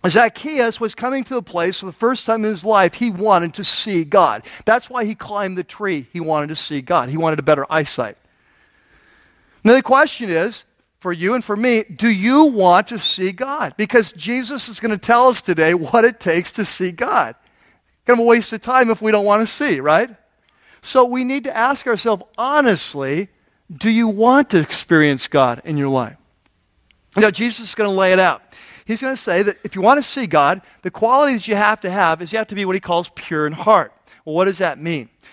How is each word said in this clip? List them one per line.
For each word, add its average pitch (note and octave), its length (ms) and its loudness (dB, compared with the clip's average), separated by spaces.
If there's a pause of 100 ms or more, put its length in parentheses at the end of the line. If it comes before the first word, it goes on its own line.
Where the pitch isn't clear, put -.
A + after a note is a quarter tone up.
Zacchaeus A#3 720 0
was A3+ 140 -6
coming C4 300 -6
to C4 120 -8
a A#3+ 60 -4
place F3 380 -4
for G3 60 -14
the F3+ 60 -12
first A#3+ 320 -2
time A3 200 -2
in G#3+ 60 0
his F3 140 -8
life G3 300 2
he A#3 160 -4
wanted F3+ 440 2
to G3+ 100 -10
see F3+ 400 -2
God. C#3+ 400 2 (200)
That's A#3 240 0
why B3 160 -6
he G#3+ 100 -4
climbed G3 440 -6
the F3+ 60 -8
tree. F3 480 -6
He F3 80 -8
wanted D#3 280 -2
to D#3 80 -10
see D3 240 -8
God. B2+ 300 -2
He D3+ 80 -4
wanted D#3+ 200 -2
a D3 40 -8
better C#3 280 2
eyesight. C#3+ 460 -4 (1500)
Now A3+ 120 6
the C4 80 4
question C4 480 0
is, F3 340 -2 (360)
for F#3 120 -6
you F3 220 -2
and B3 100 -4
for G#3 100 -4
me, A3+ 300 0
do - 240 -2
you A#3 360 4
want G3 440 4
to A#3 100 -10
see F#3 340 -4
God? B3+ 440 -8
Because G#3+ 360 0
Jesus A#3+ 560 -8
is G#3+ 120 -14
gonna A3 160 -2
tell A#3+ 320 2
us A#3+ 140 0
today D#3+ 320 2
what F3+ 320 2
it A#3 120 0
takes F3 340 -2
to G#3+ 120 -4
see F3+ 280 -6
God. E3+ 420 -2 (720)
Kind B3 120 4
of A#3 60 0
a - 20 4
waste A#3 280 2
of A3 80 -10
time B3+ 280 2
if A3 120 -2
we A3 100 2
don't G#3 140 2
wanna G#3 200 2
see, G#3+ 340 -2
right? D#3+ 280 2 (720)
So - 240 2
we B3 200 -2
need C4 200 -4
to - 100 -8
ask B3+ 320 -2
ourselves A3 360 -2 (160)
honestly, G3+ 920 0 (420)
do G3 200 -2
you A3+ 180 2
want A#3+ 420 4
to F#3+ 100 2
experience D3 680 0
God B2+ 380 0
in D#3 100 -4
your C#3 140 -2
life? C3 260 -2 (1000)
Now, G#3+ 140 4
Jesus A3+ 380 -6
is - 60 -12
gonna G#3 160 -2
lay F#3+ 240 2
it F#3 40 4
out. F3 240 2 (420)
He's A3 160 -6
gonna C4+ 140 -4
say F#3+ 300 -2
that G3 180 -2
if - 140 -12
you F#3+ 60 -4
wanna C4 200 4
see B3+ 240 -6
God, D#3 360 2 (200)
the F#3 80 -6
qualities B3+ 560 0
you G#3+ 80 -2
have G#3 280 0
to F#3+ 80 -6
have F3 300 0
is E3+ 120 -10
you A3 60 -4
have A3 100 -6
to G#3 80 -10
be G3+ 80 -4
what F#3 100 -2
he G3 60 -4
calls F3 340 -2
pure D#3 320 -4
in D3 60 -4
heart. F3 400 2 (320)
Well, D#3 100 -10
what F3+ 120 2
does F#3+ 120 -4
that D#3+ 220 -4
mean? D#3 280 -6 (240)